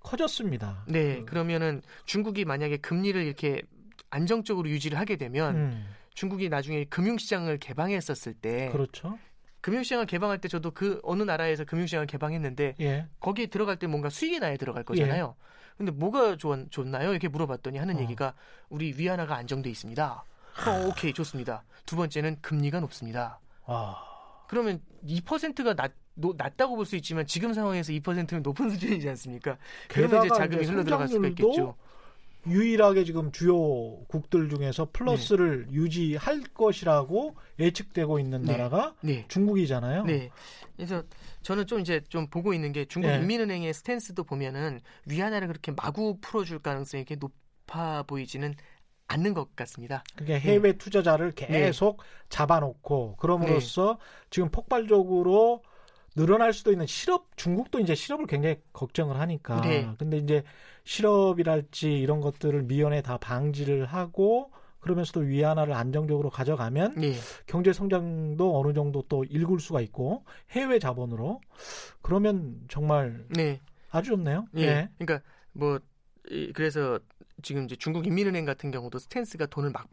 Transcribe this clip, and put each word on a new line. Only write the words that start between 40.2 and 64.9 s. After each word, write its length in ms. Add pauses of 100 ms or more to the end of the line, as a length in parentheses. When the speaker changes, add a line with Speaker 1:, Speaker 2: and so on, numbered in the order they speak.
Speaker 2:
그래서 280 (400)
저는 240
좀 140
이제 280
좀 200
보고 260
있는 180
게 140
중국 220
Speaker 1:
네. 100
Speaker 2:
인민은행의 560
스탠스도 500
보면은 560 (260)
위안화를 420
그렇게 240
마구 500
풀어줄 380
가능성이 420
이렇게 140
높아 880
보이지는 500 (540)
않는 260
것 200
같습니다. 480 (120)
Speaker 1:
그러니까 240
Speaker 2:
네. 20
Speaker 1:
해외 380
투자자를 540
Speaker 2:
네. 140
Speaker 1:
계속 540 (300)
잡아놓고 880
그럼으로써 840
Speaker 2:
네. 300
Speaker 1:
지금 200
폭발적으로 1120 (540)
늘어날 360
수도 200
있는 140
실업, 500
중국도 440
이제 140
실업을 320
굉장히 300 (160)
걱정을 480
하니까. 400
Speaker 2:
네. 280 (100)
Speaker 1:
근데 200
이제 240 (420)
실업이랄지 1160
이런 200
것들을 440
미연에 380
다 160
방지를 680
하고 640 (280)
그러면서도 400